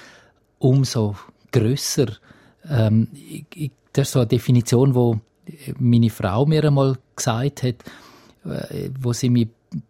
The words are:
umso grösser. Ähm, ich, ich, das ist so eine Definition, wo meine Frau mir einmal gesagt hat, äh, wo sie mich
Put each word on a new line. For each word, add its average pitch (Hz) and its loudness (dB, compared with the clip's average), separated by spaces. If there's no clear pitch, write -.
umso 123 0
grösser. 123 0
Ähm, 110 2
ich, - -16
ich, 143 -8
das 135 0
ist - -10
so 135 2
eine 117 2
Definition, 123 2
wo 120 2
meine 117 4
Frau 107 -2
mir 156 2
einmal 135 2
gesagt 123 -4
hat, 123 -2
äh, - -8
wo 123 -4
sie 123 -2
mich 120 2